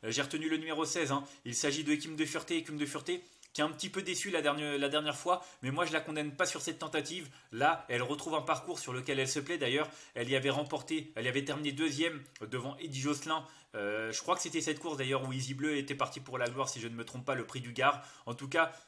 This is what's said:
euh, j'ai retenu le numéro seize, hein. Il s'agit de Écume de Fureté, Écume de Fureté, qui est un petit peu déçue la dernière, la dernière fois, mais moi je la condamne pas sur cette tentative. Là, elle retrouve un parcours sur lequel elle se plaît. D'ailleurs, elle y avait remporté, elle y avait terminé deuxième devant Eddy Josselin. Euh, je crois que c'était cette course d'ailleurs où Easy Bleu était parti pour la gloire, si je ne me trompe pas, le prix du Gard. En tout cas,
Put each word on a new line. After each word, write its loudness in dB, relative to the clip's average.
euh, -2
j'ai 2
retenu -2
le 2
numéro 0
seize, 0
hein. 2
Il -4
s'agit 2
de 0
Écume 0
de 2
Fureté, -2
Écume -4
de 0
Fureté, -4
qui -2
est 6
un 2
petit -6
peu -2
déçue -2
la 2
dernière, 2
la 4
dernière 0
fois, 2
mais 0
moi 4
je 0
la 4
condamne -2
pas 2
sur -2
cette -4
tentative. -2
Là, 4
elle 4
retrouve 0
un 4
parcours 0
sur -6
lequel 0
elle 4
se 0
plaît. -2
D'ailleurs, 2
elle -2
y 4
avait 4
remporté, -2
elle -2
y 4
avait 2
terminé -2
deuxième 0
devant -4
Eddy -6
Josselin. 0
Euh, 0
je -2
crois 4
que -2
c'était 0
cette 0
course -4
d'ailleurs 2
où -2
Easy -2
Bleu 0
était -2
parti 0
pour -6
la 4
gloire, 0
si -6
je -4
ne -6
me -6
trompe -10
pas, 2
le -2
prix -6
du -8
Gard. 4
En -4
tout -10
cas, 4